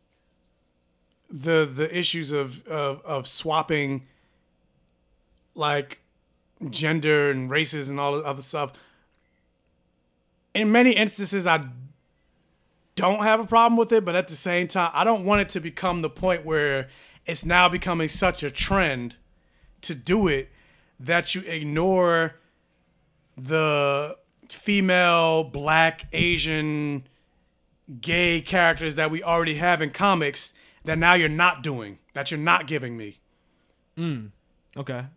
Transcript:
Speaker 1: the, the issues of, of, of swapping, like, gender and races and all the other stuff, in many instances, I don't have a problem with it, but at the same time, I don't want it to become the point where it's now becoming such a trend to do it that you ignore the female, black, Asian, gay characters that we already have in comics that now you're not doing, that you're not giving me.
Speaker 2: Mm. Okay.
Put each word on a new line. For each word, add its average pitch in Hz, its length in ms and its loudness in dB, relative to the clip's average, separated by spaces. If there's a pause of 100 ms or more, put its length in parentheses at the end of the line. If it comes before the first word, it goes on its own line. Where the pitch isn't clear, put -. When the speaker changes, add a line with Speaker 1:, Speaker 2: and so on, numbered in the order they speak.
(1300)
Speaker 1:
the, 156 420 0
the 156 240 -6
issues 170 360 -4
of, 139 360 -6
of, 143 380 -6
of 139 220 -6
swapping, 151 800 -4 (1500)
like, 147 440 -4 (680)
gender 151 600 2
and 131 200 -4
races 147 400 -2
and 139 100 -6
all 143 140 0
the 151 120 -4
other 139 160 -6
stuff, 139 320 -8 (1800)
in 208 160 0
many 247 200 6
instances, 196 540 0
I 160 200 2 (1300)
don't 202 280 0
have 220 160 4
a 226 60 -4
problem 233 320 6
with 226 140 2
it, 220 120 4
but 175 120 -2
at 180 120 0
the 165 80 -12
same 175 320 -2
time, 175 260 0
I 156 100 2
don't 214 220 2
want 202 160 4
it 190 80 -2
to 190 100 -8
become 170 420 -4
the 156 80 -4
point 175 360 -2
where 147 440 -2 (360)
it's 170 200 -8
now 175 240 4
becoming 170 400 -2
such 180 340 -2
a 147 60 -6
trend 135 680 -2 (680)
to - 140 -8
do 180 320 0
it 139 220 -2 (500)
that 170 360 0
you 190 80 -6
ignore 165 920 0 (1000)
the 147 800 0 (320)
female, 175 920 4
black, 156 680 2
Asian, 151 960 -2 (960)
gay 170 400 2
characters 165 540 2
that 156 160 0
we 165 120 -6
already 170 320 0
have 165 260 2
in 151 100 -4
comics 170 600 0 (320)
that 160 140 -4
now 170 160 6
you're 170 160 4
not 160 340 0
doing, 117 360 -8 (140)
that 139 180 -8
you're 156 80 -6
not 165 280 0
giving 127 300 -6
me. 104 220 -16 (760)
Speaker 2:
Mm. 139 340 -6 (440)
Okay. 131 300 -10 (120)